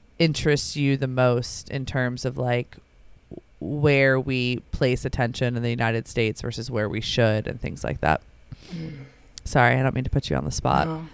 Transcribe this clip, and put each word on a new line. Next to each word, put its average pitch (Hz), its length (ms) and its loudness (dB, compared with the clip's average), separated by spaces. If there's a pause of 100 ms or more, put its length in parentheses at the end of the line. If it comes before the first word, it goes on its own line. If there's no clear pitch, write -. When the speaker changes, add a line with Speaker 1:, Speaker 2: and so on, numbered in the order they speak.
(180)
Speaker 1:
interests 151 580 2
you 139 200 2
the 135 100 -2
most 127 640 0
in 135 140 -4
terms 123 400 -4
of, 131 140 -2
like, 123 380 -2 (840)
where 135 580 4
we 127 380 0 (160)
place 127 320 0
attention 123 520 -2
in 117 60 -2
the 120 80 -2
United 117 380 -2
States 110 320 0
versus 117 280 -6
where 107 200 -2
we 104 120 -4
should 110 460 2
and - 140 -6
things - 240 -6
like - 160 -4
that? 76 200 2 (540)
Speaker 2:
Mm. 156 300 -10 (400)
Speaker 1:
Sorry, 123 320 4
I 131 80 2
don't 131 100 0
mean 131 100 -2
to - 60 -4
put - 200 -2
you - 60 2
on 65 80 -2
the - 60 -2
spot. - 380 0
Speaker 2:
No. 160 260 -6